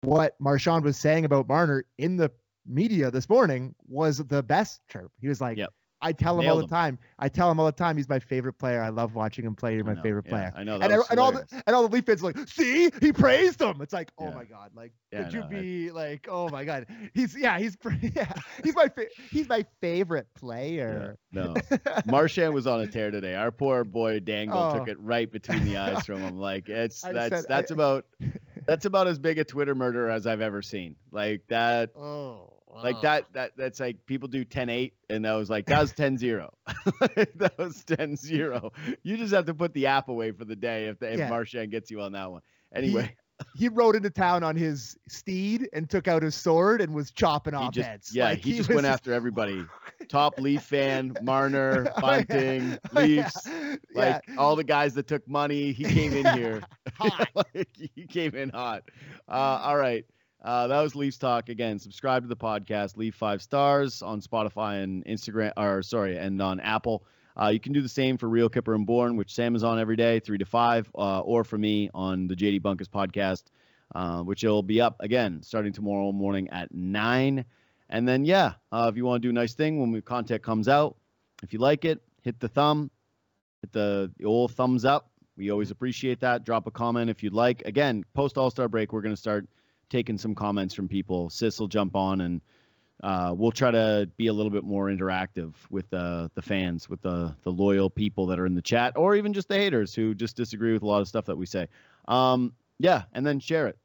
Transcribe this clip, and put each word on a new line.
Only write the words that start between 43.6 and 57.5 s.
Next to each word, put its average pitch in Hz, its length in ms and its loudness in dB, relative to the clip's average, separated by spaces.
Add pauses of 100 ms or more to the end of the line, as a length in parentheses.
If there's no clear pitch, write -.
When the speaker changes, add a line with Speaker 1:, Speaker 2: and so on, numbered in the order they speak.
Speaker 1:
rode 226 260 6
into 208 160 0
town 180 320 2
on 160 140 0
his 156 400 -4 (120)
steed 202 640 -4
and 156 160 -6
took 190 200 0
out 160 160 4
his 151 100 0
sword 180 460 4
and 160 140 0
was 147 180 -4
chopping 151 420 0
Speaker 2:
He 143 60 -4
Speaker 1:
off 127 140 -4
Speaker 2:
just, 123 140 -2
Speaker 1:
heads. 107 260 -14
Speaker 2:
yeah, 123 160 4
Speaker 1:
Like, 101 140 -2
Speaker 2:
he 139 80 0
Speaker 1:
he 233 40 0
Speaker 2:
just 202 120 -2
went 156 100 6
Speaker 1:
was 143 80 4
Speaker 2:
after 127 260 2
everybody. 107 520 -2 (220)
Speaker 1:
<laughs> - 220 -18
Speaker 2:
Top 143 320 2
Leaf 143 220 0
fan, 131 600 0
Marner, 135 680 2
Speaker 1:
<laughs> - 40 -4
Oh, - 40 -2
yeah. - 0 - (240)
Speaker 2:
Bunting, 131 540 0 (180)
Speaker 1:
Oh, 294 40 6
yeah. - 60 6 (180)
Speaker 2:
Leafs, - 220 -8
Speaker 1:
Yeah. 294 300 -8 (180)
Speaker 2:
like, - 280 2 (140)
all 147 200 4
the 156 80 -2
guys 147 300 2
that 139 120 -4
took 151 220 -4
money. 143 440 0
He 110 120 -6
came 151 280 4
in 139 140 2
Speaker 1:
<laughs> 139 100 6
Speaker 2:
here. 113 240 -2 (200)
<laughs> - 180 -12
Speaker 1:
Hot. 202 360 0
Speaker 2:
Like, 196 340 -2 (260)